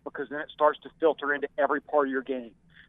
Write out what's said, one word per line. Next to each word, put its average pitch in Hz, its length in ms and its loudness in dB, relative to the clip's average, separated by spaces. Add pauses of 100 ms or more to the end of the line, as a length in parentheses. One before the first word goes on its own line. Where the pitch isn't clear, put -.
because 139 260 -8
then 147 120 -8
it 151 120 -10
starts 151 280 2
to 135 180 -16
filter 143 340 2
into 139 240 -2
every 139 240 2
part 143 280 2
of - 20 -4
your 131 120 -2
game. 123 280 -6 (380)